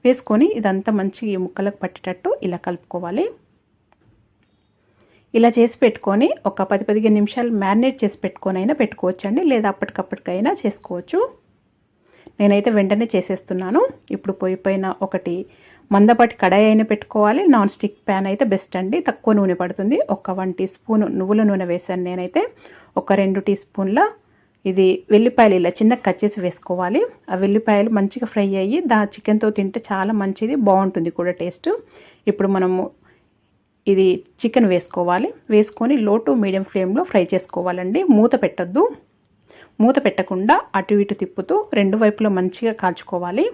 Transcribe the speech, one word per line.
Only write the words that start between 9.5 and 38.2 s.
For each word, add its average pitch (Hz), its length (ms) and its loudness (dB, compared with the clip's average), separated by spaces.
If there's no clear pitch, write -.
లేదా 220 220 0
అప్పటికప్పటికైనా 196 760 -6
చేసుకోవచ్చు. 202 580 -6
నేనైతే 202 380 4
వెంటనే 202 380 0
చేసేస్తున్నాను. 185 680 -2
ఇప్పుడు 196 260 -6
పొయ్యి 185 240 -4
పైన 190 280 -2
ఒకటి 180 260 -6
మందపాటి 226 480 4
కడాయి 196 260 4
అయినా 214 220 4
పెట్టుకోవాలి. 214 520 0
నాన్ 202 200 2
స్టిక్ - 320 -8
ప్యాన్ 190 240 -2
అయితే 208 220 -2
బెస్ట్ - 280 -4
అండి, 208 180 -2
తక్కువ - 300 0
నూనె 185 240 2
పడుతుంది. 202 360 -2
ఒక - 140 -10
వన్ 185 180 -4
టీ 190 160 -2
స్పూన్ 214 300 -2
నువ్వుల 208 300 0
నూనె 190 220 -2
వేశాను 180 380 -6
నేనైతే. 180 340 -2
ఒక - 200 -2
రెండు 190 260 0
టీ 202 160 2
స్పూన్ల 196 360 -4
ఇది 190 160 4
వెల్లిపాయలు 220 460 6
ఇలా 175 200 0
చిన్న 220 140 4
కట్ 190 180 0
చేసి 208 220 -2
వేసుకోవాలి. 180 560 -4
ఆ 185 120 -2
వెల్లిపాయలు 208 540 2
మంచిగా 202 360 -2
ఫ్రై 208 120 0
అయ్యి 208 160 -2
దా-, 214 240 2
చికెన్తో 214 320 0
తింటే 196 220 -4
చాలా 196 320 -2
మంచిది, 208 340 -4
బాగుంటుంది 185 500 2
కూడా 175 240 -2
టేస్ట్. 175 280 -6
ఇప్పుడు 196 240 -2
మనము 185 280 0
ఇది 190 140 4
చికెన్ 233 300 2
వేసుకోవాలి. 180 560 -2
వేసుకొని 220 420 2
low 208 100 2
to 285 40 2
medium 190 280 -2
ఫ్లేమ్‌లో 196 380 -2
ఫ్రై 196 120 2
చేసుకోవాలండి. 180 680 -4
మూత 220 160 6